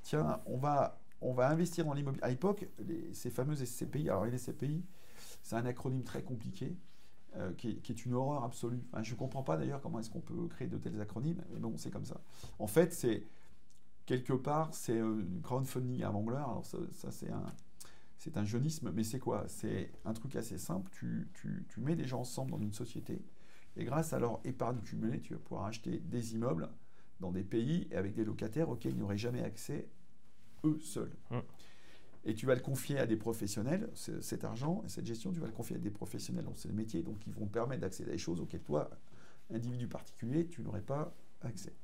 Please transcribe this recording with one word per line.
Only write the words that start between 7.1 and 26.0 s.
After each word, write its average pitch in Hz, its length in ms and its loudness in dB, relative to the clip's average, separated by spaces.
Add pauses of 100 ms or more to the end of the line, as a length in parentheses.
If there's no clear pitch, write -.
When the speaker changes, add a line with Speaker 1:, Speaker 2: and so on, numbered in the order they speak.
Speaker 1:
euh, 90 220 -2
qui 113 140 0
est, - 100 0
qui - 100 -4
est 104 140 -4
une 123 80 2
horreur 131 320 2
absolue. 120 360 -2 (120)
Enfin, 113 100 -2
je 117 120 -2
comprends 131 280 -2
pas 160 140 4
d'ailleurs 139 240 0
comment 113 180 -2
est-ce 113 100 -4
qu'on - 120 -4
peut - 260 -2
créer - 220 -4
de 104 80 -2
tels 104 240 -2
acronymes, 143 500 0
mais - 80 -4
bon, - 160 0
c'est - 160 -4
comme 147 140 -4
ça. - 160 -6 (360)
En 110 100 0
fait, 165 260 8
c'est, 113 320 4 (800)
quelque 127 260 2
part, 147 420 4
c'est, - 240 2
euh, 110 260 4
du 90 180 0
crowdfunding 127 600 0
avant 104 260 2
l'heure. 139 200 0
Alors - 160 -2
ça, - 120 -4 (160)
ça, - 180 -4
c'est - 200 -4
un, 50 140 0 (720)
c'est - 200 -4
un 104 80 4
jeunisme, 120 500 2
mais 110 80 4
c'est 117 160 0
quoi ? 110 280 2
C'est 104 440 0 (140)
un - 80 2
truc - 240 -2
assez - 200 -2
simple. 185 360 0
Tu, - 400 0
tu, - 340 -2
tu - 140 -4
mets 160 160 4
des 139 80 0
gens 127 160 0
ensemble 131 300 -2
dans 104 80 0
une 104 120 2
société, - 500 -4 (540)
et 113 100 -2
grâce 151 280 2
à 131 60 4
leur 117 240 2
épargne 123 380 0
cumulée, 110 380 0
tu - 140 -4
vas 104 60 -4
pouvoir 101 260 -2
acheter 110 320 -2
des 113 380 -2